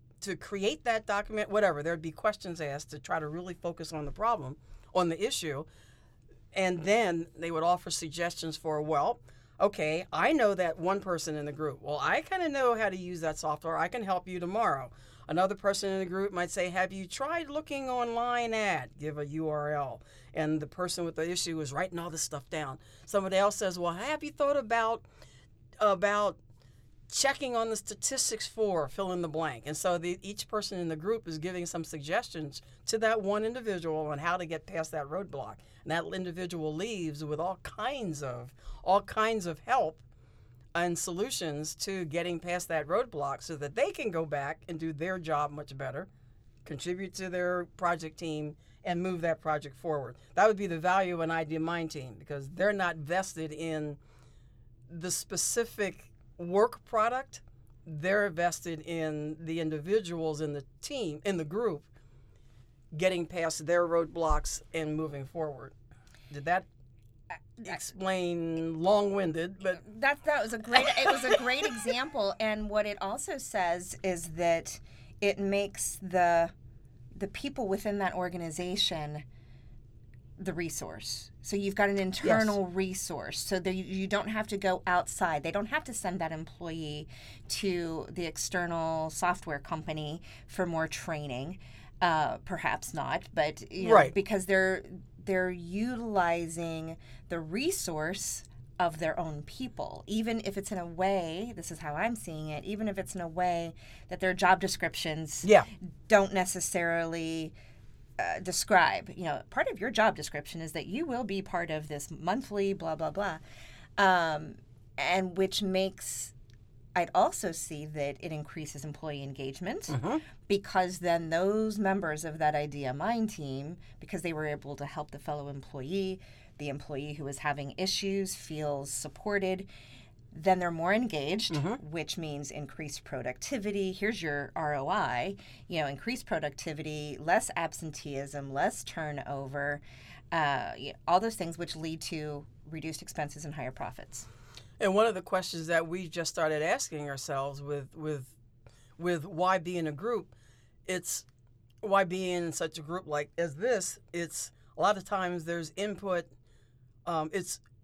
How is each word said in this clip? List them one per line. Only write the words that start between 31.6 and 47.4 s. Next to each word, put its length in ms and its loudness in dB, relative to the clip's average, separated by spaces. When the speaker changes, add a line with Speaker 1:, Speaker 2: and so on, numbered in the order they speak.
Speaker 1:
some 200 -6
suggestions 760 -4
to 120 0
that 240 4
one 220 2
individual 600 -2
on 120 -2
how 180 2
to 100 -4
get 200 -6
past 240 -4
that 160 -4
roadblock. 500 -6
And 80 -2
that 200 0
individual 600 -4
leaves 500 -4
with 140 -2
all 240 -2
kinds 600 -4
of, 300 -6
all 180 8
kinds 460 2
of 140 -4
help 360 2
and 240 2
solutions 800 -2
to 300 -4
getting 340 -2
past 300 -2
that 180 0
roadblock 560 0
so 140 -6
that 180 -6
they 160 -2
can 200 -4
go 140 0
back 440 -4
and 100 -6
do 140 -4
their 260 -2
job 320 0
much 260 -10
better, 300 -6
contribute 480 -6
to 160 -6
their 360 0